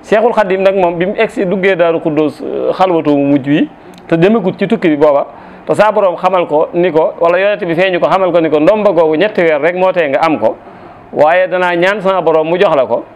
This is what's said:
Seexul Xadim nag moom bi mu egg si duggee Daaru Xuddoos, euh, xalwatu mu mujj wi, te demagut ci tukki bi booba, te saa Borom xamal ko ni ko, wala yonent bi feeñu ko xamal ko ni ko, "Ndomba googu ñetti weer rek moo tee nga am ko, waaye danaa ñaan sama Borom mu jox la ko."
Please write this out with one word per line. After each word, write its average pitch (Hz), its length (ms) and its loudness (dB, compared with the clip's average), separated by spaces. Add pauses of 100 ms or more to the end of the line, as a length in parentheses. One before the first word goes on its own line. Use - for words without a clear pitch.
Seexul 220 320 0
Xadim 196 300 0
nag 190 140 2
moom 175 200 0
bi 170 100 -2
mu 202 100 -4
egg 214 120 0
si 214 160 -4
duggee 190 320 0
Daaru 165 240 0
Xuddoos, 151 400 -2
euh, 131 320 -4
xalwatu 165 380 0
mu 143 220 2
mujj 135 160 0
wi, 160 200 0 (380)
te - 100 -2
demagut 185 400 0
ci 196 100 -4
tukki 185 240 0
bi 151 60 0
booba, 143 300 2 (400)
te 165 80 0
saa 208 180 2
Borom 196 240 0
xamal 180 300 -2
ko 156 260 0
ni 175 200 0
ko, 160 280 0
wala 170 180 2
yonent 196 280 0
bi 165 80 -2
feeñu 180 260 0
ko 165 80 0
xamal 185 240 0
ko 170 80 2
ni 160 80 0
ko, 151 120 2
"Ndomba 202 320 2
googu 156 240 2
ñetti 202 260 0
weer 156 180 0
rek 170 160 0
moo 185 160 0
tee 170 160 0
nga 135 120 0
am 156 180 0
ko, 110 180 0 (560)
waaye 175 360 2
danaa 180 260 -2
ñaan 185 260 0
sama 190 220 -2
Borom 160 260 0
mu 170 100 -2
jox 196 180 2
la 127 100 0
ko." 117 180 -4 (120)